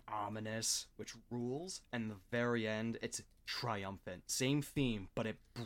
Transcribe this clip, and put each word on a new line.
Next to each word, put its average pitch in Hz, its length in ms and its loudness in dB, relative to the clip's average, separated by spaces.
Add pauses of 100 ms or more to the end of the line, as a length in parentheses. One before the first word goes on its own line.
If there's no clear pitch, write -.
ominous, 107 800 0 (100)
which - 180 -8 (160)
rules. 131 500 -2 (120)
And 117 180 0
the 104 60 -8 (140)
very 120 360 2
end, 110 360 0
it's 117 200 -4 (220)
triumphant. 98 880 -2
Same 143 320 4
theme, 120 520 2
but 113 120 2
it 107 120 -2 (280)